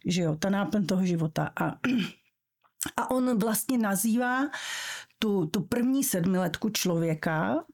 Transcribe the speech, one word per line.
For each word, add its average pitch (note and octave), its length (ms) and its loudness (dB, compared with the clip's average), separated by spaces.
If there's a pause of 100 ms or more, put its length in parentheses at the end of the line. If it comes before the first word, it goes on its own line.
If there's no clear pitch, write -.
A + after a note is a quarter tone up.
že F3+ 160 0
jo, D#3 140 2
ta F#3+ 140 0
náplň G3+ 360 0
toho F#3 200 2
života. D#3+ 440 0 (100)
A, D#3+ 140 0 (600)
<clears throat> - 640 -10
a - 140 -2
on B3+ 280 2
vlastně A3+ 400 0
nazývá A3+ 640 2 (760)
tu, G3+ 280 0
tu F#3 140 -2
první B3 440 0
sedmiletku F#3 640 0
člověka, E3+ 1040 0